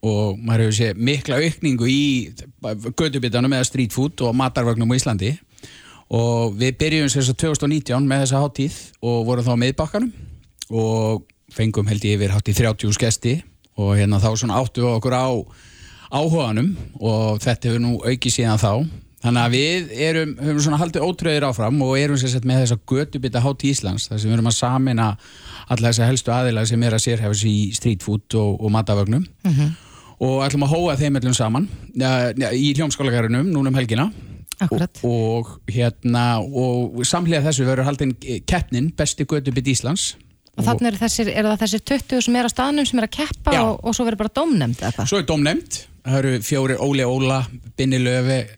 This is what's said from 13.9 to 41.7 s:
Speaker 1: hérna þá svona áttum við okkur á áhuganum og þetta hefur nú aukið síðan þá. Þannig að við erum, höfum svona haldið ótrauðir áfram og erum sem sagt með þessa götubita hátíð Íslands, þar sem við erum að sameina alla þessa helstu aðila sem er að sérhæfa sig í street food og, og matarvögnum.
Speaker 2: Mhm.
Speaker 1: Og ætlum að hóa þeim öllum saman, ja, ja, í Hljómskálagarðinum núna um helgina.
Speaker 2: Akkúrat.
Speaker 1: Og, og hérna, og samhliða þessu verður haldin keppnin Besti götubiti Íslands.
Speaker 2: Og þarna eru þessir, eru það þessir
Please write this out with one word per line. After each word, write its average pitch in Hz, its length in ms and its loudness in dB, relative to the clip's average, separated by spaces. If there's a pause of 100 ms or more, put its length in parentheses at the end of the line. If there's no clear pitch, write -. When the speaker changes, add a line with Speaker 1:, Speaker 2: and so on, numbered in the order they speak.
Speaker 1:
hérna 101 240 4
þá 110 160 4
svona 117 240 0
áttum 123 240 -2
við 120 80 0
okkur 123 240 0
á 131 100 0 (840)
áhuganum 147 640 0 (260)
og 110 400 0
þetta 120 300 0
hefur 117 100 0
nú 120 240 0
aukið 123 320 0
síðan 110 240 2
þá. 113 240 0 (320)
Þannig 120 240 0
að 120 80 2
við 156 380 0 (100)
erum, 160 400 -2
höfum 147 240 0
svona 147 160 2
haldið 160 240 -2
ótrauðir 160 460 -2
áfram 120 340 0
og 131 160 0
erum 143 180 2
sem 127 140 0
sagt 123 160 -2
með 127 160 4
þessa 117 140 2 (100)
götubita 131 560 -2
hátíð 139 300 0
Íslands, 98 340 -4
þar 107 160 -4
sem 110 80 0
við 117 60 4
erum 113 100 2
að 117 80 2
sameina 123 520 0 (600)
alla 117 240 2
þessa 113 160 2
helstu 123 240 0
aðila 120 400 0
sem 117 160 2
er 113 80 2
að 110 80 0
sérhæfa 107 320 0
sig 107 160 0
í 104 140 2 (100)
street 110 320 -2
food 104 320 -2
og, 104 240 0
og 107 80 0
matarvögnum. 107 560 2 (160)
Speaker 2:
Mhm. 151 300 2 (500)
Speaker 1:
Og 131 200 0
ætlum 139 240 2
að 139 60 4
hóa 165 260 2
þeim 143 200 2
öllum 127 160 2
saman, 123 320 2 (320)
ja, 127 320 2
ja, 120 200 -2
í 139 240 2
Hljómskálagarðinum 135 800 0
núna 135 160 2
um 131 80 2
helgina. 123 300 0 (540)
Speaker 2:
Akkúrat. 170 440 -2
Speaker 1:
Og, 120 40 2
og 113 640 -2
hérna, 120 500 0 (140)
og 123 680 -2
samhliða 165 400 2
þessu 135 200 2
verður 131 240 0
haldin 135 240 -2 (320)
keppnin 160 480 0
Besti 147 320 -2
götubiti 135 480 0
Íslands. 135 420 -2 (420)
Speaker 2:
Og - 80 0
þarna 240 240 2
eru 196 80 -6
þessir, 220 360 0
eru 214 180 2
það 208 100 -2
þessir 214 280 -2